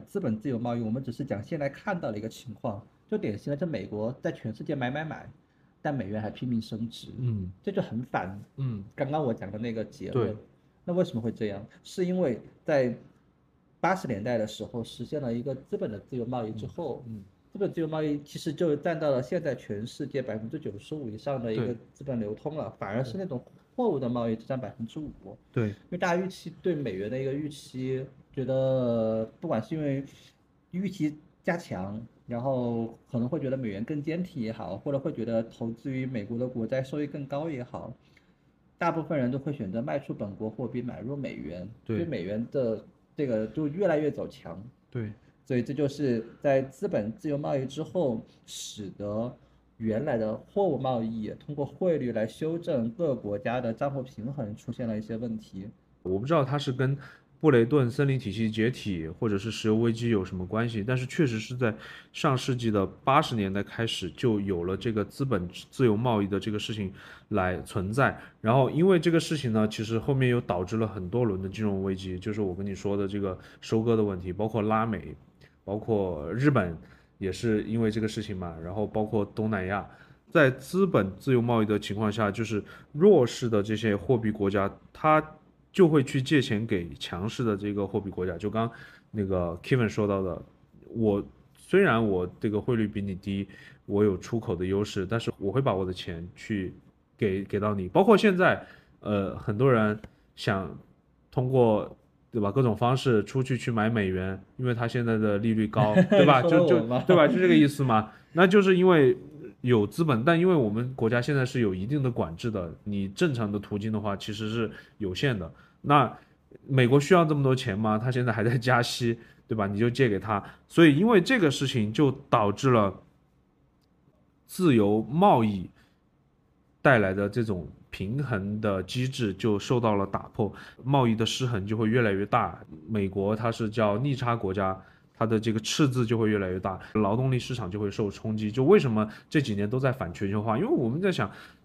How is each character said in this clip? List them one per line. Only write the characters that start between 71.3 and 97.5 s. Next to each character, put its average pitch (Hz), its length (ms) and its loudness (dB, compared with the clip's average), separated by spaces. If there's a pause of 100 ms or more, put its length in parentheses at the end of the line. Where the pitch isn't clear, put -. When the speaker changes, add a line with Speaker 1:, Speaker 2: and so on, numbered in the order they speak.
Speaker 2:
的 95 80 -6
金 101 160 -6
融 98 200 0
危 98 100 0
机， 92 240 -6
就 104 160 -6
是 107 80 -4
我 92 140 -2
跟 98 100 -8
你 101 80 -6
说 101 240 -4
的 101 100 -2
这 101 120 -4
个 92 180 -4 (240)
收 113 220 0
割 117 120 4
的 110 80 4
问 98 160 -2
题， 90 140 -8
包 104 140 -2
括 110 160 -2
拉 110 200 2
美， 90 320 -6 (480)
包 101 140 -4
括 92 560 -2
日 131 160 4
本 92 260 2 (420)
也 95 140 -4
是 107 320 0
因 113 160 -2
为 110 120 2
这 110 100 -4
个 110 60 -2
事 107 160 -6
情 104 120 -8
嘛， 87 280 -10
然 87 100 -8
后 104 140 -2
包 107 160 -2
括 107 200 0
东 110 280 -4
南 95 160 -2
亚。 98 200 -4 (440)
在 147 180 6
资 180 380 0
本 104 300 2
自 - 140 -2
由 123 100 6
贸 117 200 2
易 107 40 4
的 104 120 2
情 104 180 -4
况 107 160 0
下， 104 200 0
就 110 120 -4
是 104 200 -2 (280)
弱 160 340 6
势 120 240 -4
的 107 120 2
这 107 140 -2
些 104 200 2
货 120 220 2
币 107 140 0
国 101 180 0
家， 98 220 0 (200)
它 156 320 4 (520)
就 180 140 8
会 151 120 6
去 131 200 0
借 139 200 4
钱 113 240 0
给 92 220 -2 (100)
强 92 300 -6
势 - 160 -4
的 107 140 2
这 101 160 -4
个 101 120 0
货 101 140 -2
币 98 100 -6
国 92 160 -4
家。 87 120 -4
就 101 120 -4
刚 113 220 -2 (400)
那 107 140 -2
个 90 360 -2
Kevin 120 280 2
说 107 180 0
到 98 160 0
的， 90 180 -6 (460)
我， 104 340 2 (320)
虽 - 280 2
然 123 260 4
我 92 180 2 (140)
这 110 100 -2
个 104 120 0
汇 123 160 0
率 110 100 2
比 104 140 -4
你 101 120 -4
低， 98 320 -4 (400)
我 101 160 2
有 101 160 4
出 113 220 -4
口 113 160 -4
的 90 100 -4
优 98 200 0
势， 98 200 -4
但 110 140 -2
是 117 180 -6
我 98 140 -4
会 123 100 0
把 127 140 2
我 92 100 -2
的 92 60 -4
钱 85 420 -10
去 98 400 -6 (440)
给， 98 260 0
给 101 160 -4